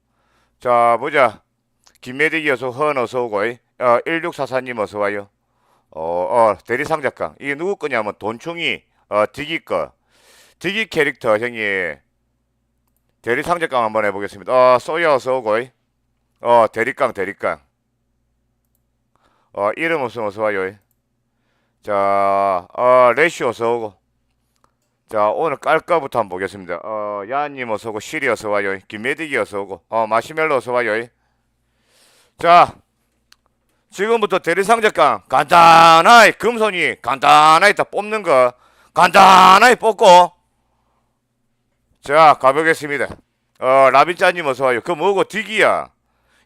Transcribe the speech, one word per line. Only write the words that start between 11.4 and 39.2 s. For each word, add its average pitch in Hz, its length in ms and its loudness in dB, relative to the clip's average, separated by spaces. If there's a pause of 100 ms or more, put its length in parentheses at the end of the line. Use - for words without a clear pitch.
대리상작강 139 640 -4
한번 107 220 -2
해보겠습니다. 98 460 -8
어, 127 280 4
소야 156 340 -2
어서오고. 120 460 -4 (800)
어, 117 320 2
대리깡, 117 400 -4
대리깡. 95 480 -8 (1900)
어, 101 240 -4
이름 160 260 -4
없으면 110 260 -8
어서와요. 101 460 -6 (1080)
자, 98 920 0
어, 123 420 4
레시 156 300 -2
어서오고. 113 500 -4 (1120)
자, 107 200 -2
오늘 139 300 -4
깔까부터 151 600 -4
한번 101 120 -4
보겠습니다. 92 520 -10
어, 104 460 -10
야님 139 420 -8
어서오고, 107 300 -10
시리 139 280 -8
어서와요. 101 500 -4 (100)
김메디기 139 480 -8
어서오고. 98 540 -8
어, 113 180 -2
마시멜로 151 480 -2
어서와요. 120 500 -4 (1300)
자, 170 360 4 (1160)
지금부터 208 480 -2
대리상작강 175 880 0
간단하게, 165 1040 6
금손이 196 720 -4
간단하게 151 720 4
다 143 100 -4
뽑는 208 380 -8
거 127 300 2 (420)
간단하게 190 840 6